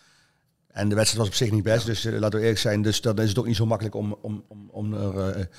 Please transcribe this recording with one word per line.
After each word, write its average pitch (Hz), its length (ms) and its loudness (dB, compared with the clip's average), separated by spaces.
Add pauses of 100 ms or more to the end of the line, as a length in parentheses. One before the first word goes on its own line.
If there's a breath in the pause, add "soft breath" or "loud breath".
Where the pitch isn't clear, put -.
(680 soft breath)
en 104 220 -2
de 104 60 2
wedstrijd 107 220 2
was 113 100 2
op 120 180 0
zich 104 60 0
niet 107 120 2
best, 110 220 2
dus, 113 200 -2
eh, 110 140 -2
laten 104 200 0
we - 20 0
eerlijk 113 200 2
zijn. 104 200 2
Dus 104 200 2
dan 107 180 0
is 110 100 4
het 101 100 -2
ook 110 60 0
niet 117 100 0
zo 113 100 2
makkelijk 110 300 0
om, 104 260 -4
om, 107 260 -8
om, 101 240 -20
om 107 220 -6
er, 98 360 -2
eh, 98 140 -4 (160 loud breath)